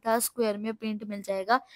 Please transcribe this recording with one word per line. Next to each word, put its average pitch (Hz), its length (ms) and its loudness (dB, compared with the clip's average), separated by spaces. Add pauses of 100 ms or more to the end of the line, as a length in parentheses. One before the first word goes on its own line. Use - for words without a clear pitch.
था, 226 120 4
स्क्वायर 220 380 0
में 220 160 -4
प्रिंट 220 300 -4
मिल 208 180 -8
जाएगा। 196 380 2 (160)